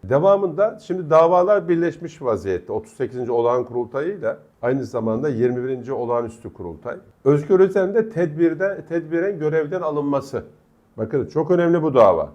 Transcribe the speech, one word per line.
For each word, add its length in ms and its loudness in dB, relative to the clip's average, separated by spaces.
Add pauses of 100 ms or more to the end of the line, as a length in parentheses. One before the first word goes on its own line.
Devamında 760 2
şimdi 280 -6
davalar 580 4
birleşmiş 540 -2
vaziyette. 500 -2
Otuz 200 -8
sekizinci 400 -6
olağan 320 2
kurultayıyla 720 -6 (240)
aynı 220 0
zamanda 440 -4
yirmi 360 0
birinci 280 -6
olağanüstü 600 -6
kurultay. 440 -12 (280)
Özgür 360 4
Özel'in 340 2
de 160 0
tedbirde, 760 -2
tedbiren 500 -2
görevden 440 -2
alınması. 600 -4 (540)
Bakın 300 -2
çok 240 -2
önemli 320 2
bu 120 -2
dava. 400 6